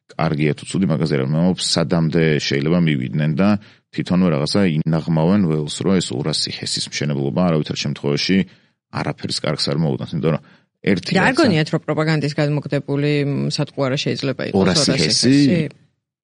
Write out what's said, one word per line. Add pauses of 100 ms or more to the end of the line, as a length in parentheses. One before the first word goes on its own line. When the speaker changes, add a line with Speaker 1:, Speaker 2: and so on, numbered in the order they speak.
Speaker 1:
კარგია
თუ
ცუდი,
მაგაზე
არ
მომაქვს,
სადამდე (140)
შეიძლება
მივიდნენ
და (380)
თვითონვე
რაღაცა (140)
ინაღმავენ
ველს,
რომ
ეს
ორასი
ჰესის
მშენებლობა
არავითარ
შემთხვევაში (560)
არაფერს
კარგს
არ
მოუტანს,
იმიტომ
რომ (400)
ერთი
Speaker 2:
და
არ
Speaker 1:
რაღაცა
Speaker 2:
გონიათ,
რომ
პროპაგანდის
გადმოგდებული,
მ, (140)
სატყუარა
შეიძლება
იყოს
Speaker 1:
ორასი
Speaker 2:
ორასი
Speaker 1:
ჰესი?
Speaker 2:
ჰესი? (360)